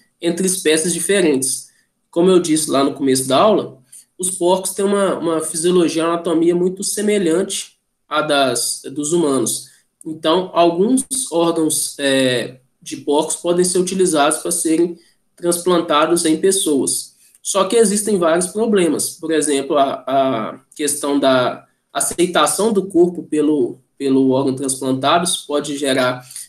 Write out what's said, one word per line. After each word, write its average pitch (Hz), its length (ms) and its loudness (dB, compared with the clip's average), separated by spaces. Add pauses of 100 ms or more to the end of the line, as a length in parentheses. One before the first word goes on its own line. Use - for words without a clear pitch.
(200)
entre 175 260 -2
espécies 160 460 0
diferentes. 165 760 0 (400)
Como 175 200 2
eu 180 100 6
disse 156 300 0
lá 139 140 2
no 135 120 0
começo 131 320 0
da 131 100 4
aula, 185 400 2 (400)
os 185 140 -6
porcos 185 400 0
têm 202 120 -4
uma, 196 360 0
uma 160 220 -2
fisiologia, 165 600 0
uma 170 120 0
anatomia 170 400 0
muito 185 280 -2
semelhante 196 920 -2 (320)
à 151 120 -2
das, 139 600 -2 (100)
dos 147 220 -4
humanos. 135 560 0 (360)
Então, 165 480 -2
alguns 175 520 2 (260)
órgãos, 165 680 0
é, 131 640 0 (220)
de - 160 -12
porcos 151 400 0
podem 175 260 0
ser 180 140 -2
utilizados 180 640 0
pra 175 120 -6
serem 170 460 0 (380)
transplantados 170 880 0
em 156 120 2
pessoas. 170 760 0 (280)
Só 196 240 -2
que 240 100 -2
existem 208 420 2
vários 170 300 2
problemas. 190 640 0
Por 160 200 -8
exemplo, 147 460 0
a, - 300 0
a 127 520 -2 (160)
questão 143 440 -2
da 127 480 2 (240)
aceitação 175 840 0
do 196 140 0
corpo 175 360 2
pelo, 147 560 0 (180)
pelo 135 340 2
órgão 131 240 0
transplantado, 139 720 -2
isso - 200 -6
pode 147 320 -4
gerar, 131 480 -2 (240)